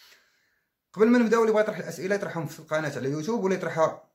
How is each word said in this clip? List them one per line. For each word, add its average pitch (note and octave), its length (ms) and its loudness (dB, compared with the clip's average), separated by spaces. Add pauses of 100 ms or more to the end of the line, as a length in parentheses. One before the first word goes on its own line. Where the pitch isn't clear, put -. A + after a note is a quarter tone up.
(920)
قبل G#3+ 140 4
ما B3 120 6
نبداو، A3+ 220 4
اللي A3 120 4
بغا G#3+ 80 4
يطرح G#3 160 -2
الاسئله F3 380 -4
يطرحهم E3+ 300 -6
في - 140 -12
القناه D3+ 380 -4
على B2+ 120 -4
يوتيوب، F#3 340 -4
ولا F#3+ 120 0
يطرحها D#3+ 480 0 (120)